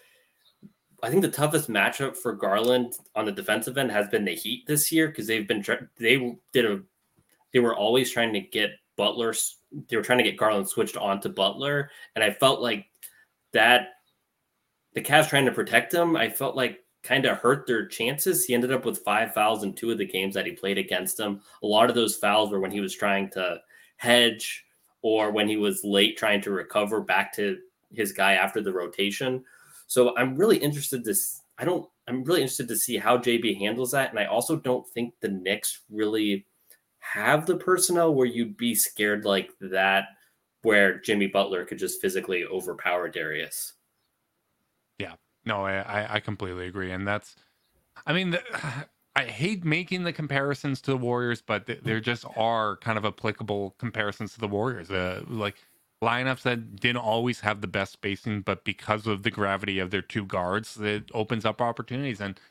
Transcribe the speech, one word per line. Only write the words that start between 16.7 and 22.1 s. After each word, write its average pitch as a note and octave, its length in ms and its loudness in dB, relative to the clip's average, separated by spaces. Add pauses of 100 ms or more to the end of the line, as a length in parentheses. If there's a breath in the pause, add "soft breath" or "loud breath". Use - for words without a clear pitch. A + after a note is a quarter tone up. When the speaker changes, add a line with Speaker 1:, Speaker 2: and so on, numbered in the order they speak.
Speaker 1:
kinda B2+ 320 2
hurt C#3 320 2
their A2 200 0
chances. D3 600 -2
He B2 80 0
ended B2 180 2
up B2 140 -2
with G#2 180 -4
five G#2+ 300 0
fouls G#2+ 280 2
in G2 120 -4
two A#2 160 -4
of G#2 80 -2
the G2 80 -2
games F#2+ 280 -4
that F#2 120 -2
he F2 60 -6
played G2 260 -4
against F#2 400 -4
them. G2+ 240 -4 (200 soft breath)
A - 40 -4
lot A2 240 6
of A#2 40 0
those A2+ 220 0